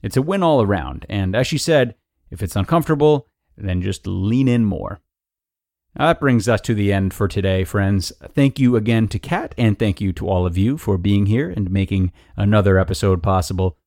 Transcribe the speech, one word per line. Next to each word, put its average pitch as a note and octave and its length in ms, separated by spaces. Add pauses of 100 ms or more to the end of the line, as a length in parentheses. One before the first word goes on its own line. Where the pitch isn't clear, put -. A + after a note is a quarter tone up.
It's G#2 140
a C3 60
win F#3 220
all D3 180
around, F2 460
and G2 260
as B2 140
she C#3 100
said, C3 380 (340)
if - 100
it's G2 140
uncomfortable, D3 720 (300)
then F2+ 260
just G2 240
lean G#2 400
in A#2+ 180
more. - 360 (960)
That D#3+ 240
brings A#2+ 280
us A2+ 120
to - 140
the G2+ 180
end F#2+ 200
for G#2 140
today, F#2+ 380
friends. G2 480 (220)
Thank C#3 260
you B2 160
again A2 320
to G#2+ 100
Kat, G#3+ 400
and A2 180
thank G#2 240
you F#2+ 120
to - 160
all F2+ 180
of F2 100
you A#2 220
for G2+ 180
being G2+ 300
here B2+ 240
and G2+ 220
making F#2+ 400 (240)
another G2+ 420
episode F#2+ 420
possible. F#2 560 (100)